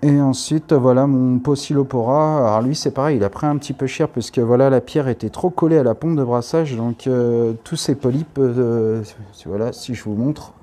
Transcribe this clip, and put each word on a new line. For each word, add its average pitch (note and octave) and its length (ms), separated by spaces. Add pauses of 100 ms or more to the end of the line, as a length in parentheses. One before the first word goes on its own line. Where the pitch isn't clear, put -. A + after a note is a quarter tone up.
Et C#3+ 160
ensuite, C#3 520
voilà, B2+ 340
mon B2+ 320
Pocilopora. C#3 1000
Alors A2 220
lui, B2+ 140
c'est D3 160
pareil, C3+ 280
il G2+ 60
a G2+ 60
pris - 160
un D3 100
petit C#3 160
peu C3+ 140
cher C3 220
parce - 240
que, - 80
voilà, B2 280
la C3 120
pierre C#3 260
était - 240
trop - 180
collée E3 300
à C#3 60
la A2+ 100
pompe D#3+ 220
de C#3 80
brassage. A#2+ 520
Donc, A#2 300
euh, A#2 460 (100)
tous - 140
ces D3+ 180
polypes, C3+ 440
euh, A#2 640 (440)
voilà, G#2 260
si - 220
je - 80
vous G#2+ 120
montre C3 480